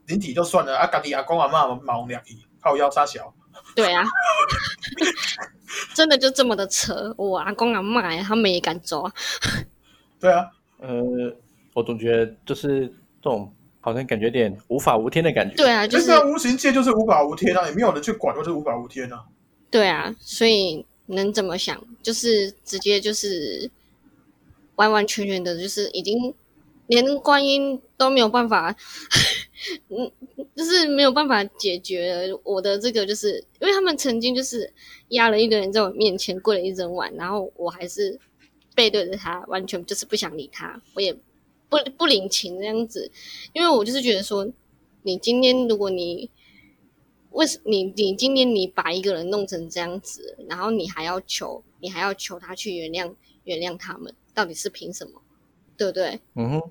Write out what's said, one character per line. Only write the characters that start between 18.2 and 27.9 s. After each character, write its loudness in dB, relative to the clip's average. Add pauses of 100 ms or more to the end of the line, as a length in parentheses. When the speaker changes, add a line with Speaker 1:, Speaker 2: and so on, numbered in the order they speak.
Speaker 1:
就 -4
是 -4
无 -4
法 -2
无 -10
天 -10
啊。 -16 (460)
Speaker 2:
对 4
啊， -2
所 0
以 2 (220)
能 -2
怎 0
么 -4
想， -6 (200)
就 -4
是 0 (120)
直 -8
接 2
就 -2
是 -6 (1040)
完 4
完 2
全 -4
全 -2
的， -4
就 -6
是 -4
已 -6
经 -2 (520)
连 4
观 4
音 2 (160)